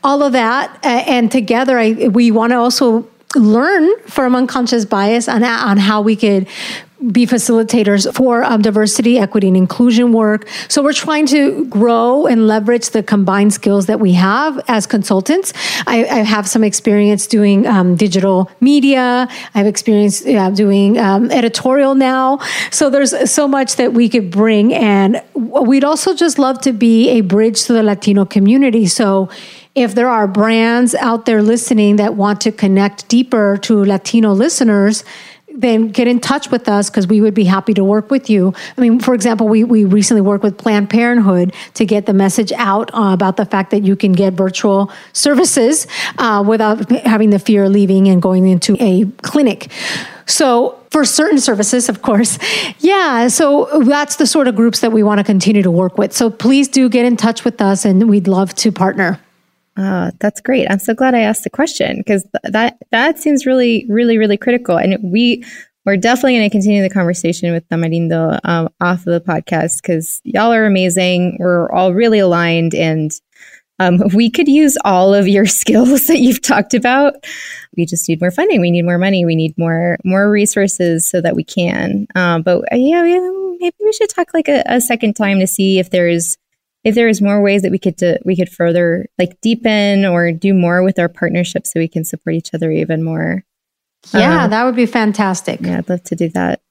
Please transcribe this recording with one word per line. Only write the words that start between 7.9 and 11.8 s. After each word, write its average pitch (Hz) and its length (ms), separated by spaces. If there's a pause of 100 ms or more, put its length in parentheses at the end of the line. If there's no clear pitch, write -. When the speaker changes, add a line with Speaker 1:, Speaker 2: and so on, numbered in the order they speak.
Speaker 1:
for, 247 300
um, 220 160
diversity, 214 580
equity, 196 300
and 185 80
inclusion 240 560
work. 214 340 (220)
So 285 140
we're 285 100
trying 302 360
to 285 380
grow 240 600